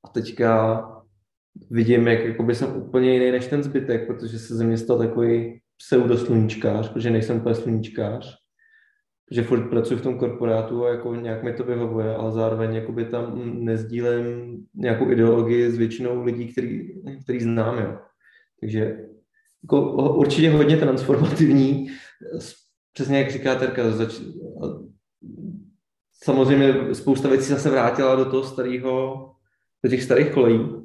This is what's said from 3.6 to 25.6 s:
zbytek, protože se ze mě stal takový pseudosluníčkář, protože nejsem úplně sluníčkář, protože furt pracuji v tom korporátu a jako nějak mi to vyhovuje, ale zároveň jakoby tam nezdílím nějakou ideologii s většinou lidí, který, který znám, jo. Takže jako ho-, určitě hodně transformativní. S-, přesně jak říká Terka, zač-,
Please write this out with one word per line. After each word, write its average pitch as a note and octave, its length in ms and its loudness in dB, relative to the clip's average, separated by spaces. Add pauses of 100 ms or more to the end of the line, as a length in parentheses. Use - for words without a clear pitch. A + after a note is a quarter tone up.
zbytek, C3+ 440 -2
protože A2+ 320 -8
se A#2 160 -10
ze A2+ 80 0
mě A2+ 140 2
stal A#2 200 0
takový A#2 640 0 (160)
pseudosluníčkář, A2+ 1160 2
protože A#2 160 -2
nejsem A2+ 280 0
úplně A2+ 180 0
sluníčkář, A2 840 -6 (880)
protože A#2+ 180 -2
furt A#2 260 0
pracuji A#2+ 260 0
v A2 60 -6
tom B2+ 180 -4
korporátu A#2 680 -2
a A#2+ 40 2
jako A#2+ 260 -4
nějak A2+ 280 -6
mi A#2+ 100 -4
to B2 100 -6
vyhovuje, A2+ 520 -2
ale A2+ 160 -4
zároveň A2 440 -2
jakoby A2+ 300 -6
tam A#2 480 -6 (120)
nezdílím A#2+ 920 -4 (180)
nějakou B2 360 0
ideologii A#2 600 4
s A#2 60 -2
většinou A#2+ 460 -2
lidí, A#2+ 280 -4
který, A2+ 500 -8 (220)
který B2 160 -4
znám, A#2 400 0
jo. G#2 180 -6 (640)
Takže A2 480 -4 (560)
jako C#3+ 180 2
ho-, C#3 340 0
určitě D3+ 340 4
hodně D3+ 280 4
transformativní. C#3 1120 2 (500)
S-, - 160 -18 (380)
přesně C#3 240 0
jak C3+ 140 2
říká C3 240 0
Terka, B2 360 0
zač-, A2+ 300 -2 (2000)